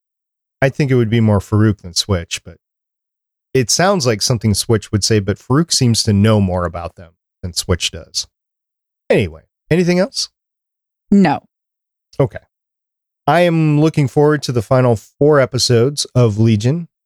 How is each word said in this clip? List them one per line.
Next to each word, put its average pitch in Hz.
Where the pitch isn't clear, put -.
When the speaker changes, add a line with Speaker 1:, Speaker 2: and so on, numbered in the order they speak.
Speaker 1:
I 139
think 135
it 131
would 120
be 117
more 104
Farouk 107
than 85
Switch, -
but 85
it 131
sounds 180
like 110
something 110
Switch -
would 104
say, 110
but 98
Farouk 147
seems 117
to 110
know 104
more 90
about 85
them 85
than 87
Switch -
does. -
Anyway, 95
anything 180
else? -
Speaker 2:
No. 185
Speaker 1:
Okay. -
I 156
am 160
looking 151
forward 147
to 135
the 120
final 127
four 147
episodes 123
of 117
Legion. 117